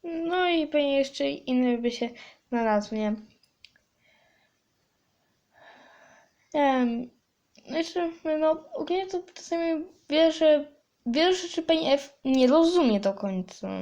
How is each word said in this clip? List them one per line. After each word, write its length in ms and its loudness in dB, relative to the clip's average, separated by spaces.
No 440 -2
i 180 0
pewnie 320 0
jeszcze 320 -2
inne 480 0
by 120 -2
się 200 -6
znalazły, 500 -2
nie? 160 -2
Em, 560 0
jeszcze, 440 -4
no, 340 0
ogólnie 340 -4
to 160 -6
czasami 500 -4
wierzę, 640 4
wielu 280 2
rzeczy 280 -6
pani 300 0
F 320 -4
nie 220 4
rozumie 540 4
do 140 0
końca. 540 -8